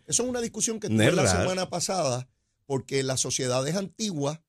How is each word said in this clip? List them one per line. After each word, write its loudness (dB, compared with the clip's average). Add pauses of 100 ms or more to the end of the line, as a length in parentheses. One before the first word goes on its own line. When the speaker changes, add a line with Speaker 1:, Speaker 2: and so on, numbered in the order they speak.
Speaker 1:
eso 0
es -2
una -4
discusión -4
que -8
Speaker 2:
no 2
Speaker 1:
tuve 6
Speaker 2:
es 4
Speaker 1:
la 4
Speaker 2:
raro. 4
Speaker 1:
semana -2
pasada, -2 (380)
porque -2
las -2
sociedades 0
antiguas -4